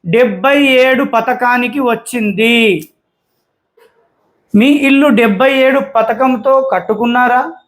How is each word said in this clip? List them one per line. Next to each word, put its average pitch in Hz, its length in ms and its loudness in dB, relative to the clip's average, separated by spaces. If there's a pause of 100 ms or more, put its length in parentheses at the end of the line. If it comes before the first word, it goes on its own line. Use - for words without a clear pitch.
డెబ్బై 233 560 0
ఏడు 262 420 2
పథకానికి 247 760 -2
వచ్చింది. 226 1080 -2 (1700)
మీ 214 120 4
ఇల్లు 285 420 2
డెబ్బై 233 460 2
ఏడు 269 260 2
పథకంతో 262 960 -2
కట్టుకున్నారా? 240 760 -2 (160)